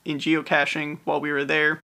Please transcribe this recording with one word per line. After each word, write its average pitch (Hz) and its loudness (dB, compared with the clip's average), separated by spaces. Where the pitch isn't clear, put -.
in 151 -4
geocaching 151 0
while 151 0
we 147 -4
were 143 0
there. 151 2